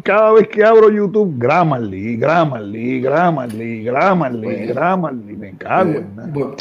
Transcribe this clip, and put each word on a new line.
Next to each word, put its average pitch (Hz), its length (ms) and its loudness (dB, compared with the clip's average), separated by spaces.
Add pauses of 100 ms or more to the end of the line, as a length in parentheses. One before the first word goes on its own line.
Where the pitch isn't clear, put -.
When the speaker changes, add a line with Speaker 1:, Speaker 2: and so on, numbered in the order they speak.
Speaker 1:
cada 214 300 4
vez 220 160 6
que 208 140 2
abro 220 280 8
YouTube, 208 460 0
Grammarly, 120 800 0
Grammarly, 127 840 -2
Grammarly, 120 840 -2
Grammarly, 131 640 0
Speaker 2:
Bueno, 107 280 -6
Speaker 1:
Grammarly, 139 640 -4
me 98 200 -16
cago 147 340 0
Speaker 2:
eh, 104 60 -4
Speaker 1:
en 101 180 -12
nada. 113 160 -14
Speaker 2:
bueno, 143 300 -6